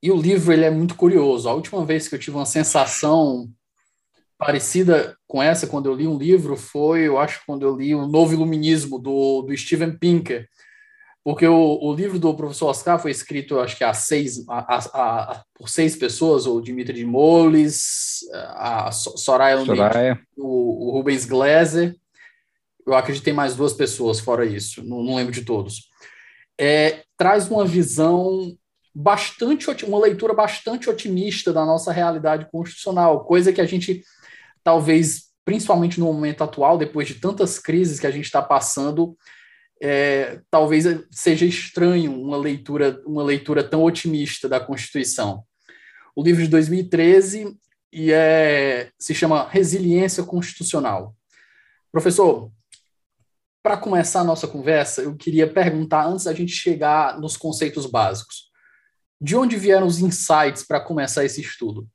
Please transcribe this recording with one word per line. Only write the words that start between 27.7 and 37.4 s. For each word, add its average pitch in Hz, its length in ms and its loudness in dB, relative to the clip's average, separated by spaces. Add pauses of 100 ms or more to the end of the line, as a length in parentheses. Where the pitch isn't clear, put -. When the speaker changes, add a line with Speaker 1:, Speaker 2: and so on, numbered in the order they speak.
Speaker 1:
bastante 233 720 0
oti-, 269 160 -6
uma 202 140 -2
leitura 220 340 2
bastante 214 560 -2
otimista 196 640 -4
da 156 140 0
nossa 160 240 0
realidade 156 580 -2
constitucional, 170 760 0
coisa 180 280 4
que 180 80 0
a 170 60 2
gente, 185 380 -4 (580)
talvez, 160 720 2 (120)
principalmente 175 540 0
no 170 80 2
momento 151 380 -2
atual, 151 340 2
depois 147 300 -4
de 131 60 -12
tantas 190 440 -2